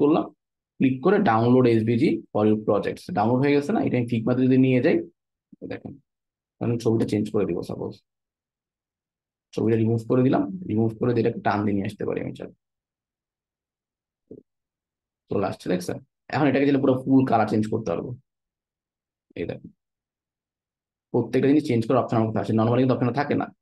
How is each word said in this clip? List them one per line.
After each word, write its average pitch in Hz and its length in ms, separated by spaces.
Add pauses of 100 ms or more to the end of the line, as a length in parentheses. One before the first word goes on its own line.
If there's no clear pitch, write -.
করলাম, 147 220 (540)
ক্লিক 131 260
করে 196 120 (140)
ডাউনলোড 120 440
এসভিজি 117 340 (240)
for 104 160
your 107 200
projects। 95 360 (120)
ডাউনলোড 117 260
হয়ে 143 140
গেছে 143 180
না? - 120
এটা - 120
আমি 120 120
Figma-তে 120 360
যদি 131 200
নিয়ে 127 200
যাই, 190 100 (680)
এই 135 100
দেখেন, - 200 (720)
আমি 117 100 (100)
ছবিটা 113 280
চেঞ্জ 104 120 (100)
করে 104 140
দিব 87 100 (100)
সাপোজ। - 240 (1600)
ছবিটা 113 280
রিমুভ 113 180 (100)
করে 127 160
দিলাম, 170 160 (280)
রিমুভ 110 200 (100)
করে 123 140
দিয়ে 113 100
এটাকে 110 220
টান 104 180
দিয়ে 104 120
নিয়ে 101 140
আসতে - 180
পারি 90 160
আমি 90 140
চাইলে। - 160 (2750)
চলে 107 200
আসছে, - 220
দেখছেন? 180 260 (360)
এখন 139 160
এটাকে 139 160
চাইলে 139 180
পুরো 131 180
ফুল 135 180 (100)
কালার 110 220
চেঞ্জ 107 200
করতে 110 200
পারবো। - 180 (1300)
এই 85 100
দেখেন, - 200 (1400)
প্রত্যেকটা 131 380
জিনিস 147 200
চেঞ্জ 117 160
করার 127 160
অপশন 117 160
আমার 110 120
কাছে 110 140
আসে, - 140
normally 117 240
কিন্তু 131 140
অপশনটা 123 240
থাকে 139 220
না। - 40 (160)